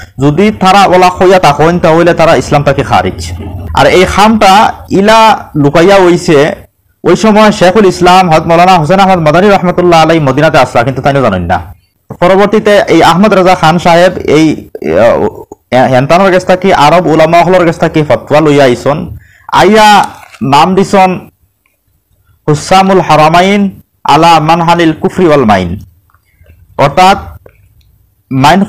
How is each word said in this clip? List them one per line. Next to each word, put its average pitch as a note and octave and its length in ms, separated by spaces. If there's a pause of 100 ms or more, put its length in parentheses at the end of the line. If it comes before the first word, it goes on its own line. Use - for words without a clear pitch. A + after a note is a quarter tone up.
(200)
যদি D3+ 300
তারা F#3+ 360
ওলা F3+ 320
কইয়া F#3 200
তাকইন, E3 400
তাহলে E3 360
তারা E3 220
ইসলাম C#3+ 260
থেকে C#3 200
খারিজ।" F#2+ 500 (420)
আর C#3 120
এই E3+ 180
খামটা G#3+ 680 (180)
ইলা G#3+ 640
লুকাইয়া E3+ 480
হইছে, E3+ 500 (500)
ওই F3 120
সময় G#3+ 360
শেখুল F#3+ 340
ইসলাম F3+ 440
হযরত D#3+ 160
মাওলানা F3 320
হুসেন E3 220
আহমদ F#3+ 180
মাদানী E3+ 300
রহমতুল্লাহ F3 540
আলাই E3 180
মদিনাতে D3 380
আসলা, B2 240
কিন্তু C3 200
তাইও C#3 200
জানেন F#2+ 200
না। E2+ 320 (460)
পরবর্তীতে G3+ 680
এই D#3+ 140
আহমদ F#3 320
রাজা F#3 200
খান E3+ 240
সাহেব F3 380
এই, - 520 (1040)
আহ, B2 140
হেনতানোর D3+ 460
কাছ F#3 140
থেকে, F#3 280
আরব D#3+ 320
উলামা D#3+ 360
হলর F3 240
কাছ D#3+ 120
থেকে D#3+ 260
ফতোয়া C3+ 360
লইয়া C#3+ 240
আইসন, C3 520 (360)
আইয়া G#3 520 (380)
নাম D#3 320
দিছন F#3 540 (1200)
হুসামুল F#3 520
হারামাইন F3 800 (240)
আলা D#3+ 360
মানহানিল E3+ 520
কুফরি F#3 340
ওয়াল D3 180
মাইন, F#2+ 340 (1000)
অর্থাৎ F#3 400 (1120)
মাইন D3 380